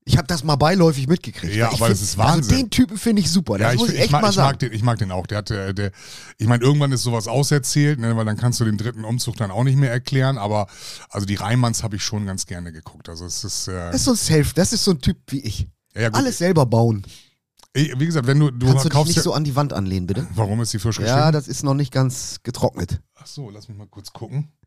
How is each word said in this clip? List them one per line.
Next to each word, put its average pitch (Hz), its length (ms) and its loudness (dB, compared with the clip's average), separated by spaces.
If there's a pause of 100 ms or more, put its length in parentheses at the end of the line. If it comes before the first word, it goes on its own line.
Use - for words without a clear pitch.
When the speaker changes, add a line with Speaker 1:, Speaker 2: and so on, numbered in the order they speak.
Speaker 1:
Ich - 100 4
hab - 80 0
das 170 160 -4
mal 151 140 2
beiläufig 156 500 4
mitgekriegt. 147 480 -2
Speaker 2:
Ja, 113 140 2
Speaker 1:
Ich 110 60 -2
Speaker 2:
aber 110 120 2
Speaker 1:
find, 117 60 6
Speaker 2:
das 95 100 0
ist 95 160 -4
Wahnsinn. 131 260 4
Speaker 1:
also 110 120 4
den 262 140 0
Typen 220 260 2
finde 208 240 2
ich 160 100 0
super. 160 280 0
Das 107 100 2
Speaker 2:
Ja, 123 40 2
ich 123 60 2
Speaker 1:
muss 233 100 2
Speaker 2:
find, - 80 -2
Speaker 1:
ich - 40 0
echt 220 80 4
Speaker 2:
ich 135 40 2
mag, - 100 4
Speaker 1:
mal 320 80 4
Speaker 2:
ich 196 60 0
Speaker 1:
sagen. 135 120 4
Speaker 2:
mag 139 100 -2
den, 123 140 -2
ich 107 100 -2
mag 117 160 2
den 95 140 -2
auch. 92 140 -6
Der 104 120 -4
hat, 107 120 -8
äh, 98 240 -4
der, 101 180 -4 (460)
ich 110 80 0
mein, 120 160 4
irgendwann 143 300 4
ist 123 100 -2
sowas 117 260 -2
auserzählt, 143 720 2
ne, 117 160 0
weil 110 80 0
dann 107 120 -2
kannst 117 220 0
du 120 60 2
den 104 140 0
dritten 110 260 -8
Umzug 117 320 -4
dann 104 140 -4
auch 110 140 -2
nicht 135 120 2
mehr 139 160 2
erklären, 131 460 0
aber, 104 280 -2 (440)
also 104 160 -4
die 101 100 -2
Reimanns 113 460 0
hab 107 120 -6
ich 98 80 -8
schon 104 240 -6
ganz 95 200 -8
gerne 87 260 -12
geguckt. 76 360 -20
Also 85 180 -14
es - 180 -10
ist, - 240 -8
äh 95 40 -8 (200)
Speaker 1:
Das 262 40 -4
ist - 80 -2
so 269 80 2
ein 226 40 4
Self-, 156 380 2
das 180 180 2
ist 214 120 -2
so 202 80 2
ein 143 80 0
Typ - 180 -2 (100)
wie 135 120 -4
ich. - 280 -6 (260)
Speaker 2:
Ja, 101 80 -6
ja, 117 60 2
gut. 107 100 0
Speaker 1:
Alles 262 200 0
selber 165 280 4
bauen. 113 380 2 (720)
Speaker 2:
Ich, 139 240 0
wie 151 80 0
gesagt, 160 200 -2
wenn 139 140 4
du, 147 100 4
du 123 160 -2
Speaker 1:
Kannst 131 200 4
du - 20 2
dich 139 60 -2
Speaker 2:
kaufst 151 140 4
Speaker 1:
nicht 170 80 2
Speaker 2:
ja 160 60 2
Speaker 1:
so 170 120 0
an 147 100 0
die 143 100 -4
Wand 143 200 0
anlehnen, 92 320 -2
bitte? 98 280 -4
Speaker 2:
Warum 107 280 0
ist 113 100 -4
die 107 60 -4
frisch 107 200 -2
Speaker 1:
Ja, - 60 -4
Speaker 2:
geschnitten? 143 280 4
Speaker 1:
das 151 160 -2
ist - 160 -8
noch 139 100 2
nicht 143 180 -2
ganz 131 500 -4
getrocknet. - 580 -4 (140)
Speaker 2:
Ach - 120 -20
so, 135 240 -14
lass 101 180 -20
mich 104 80 -16
mal 104 100 -20
kurz - 260 -20
gucken. 139 360 -8 (180)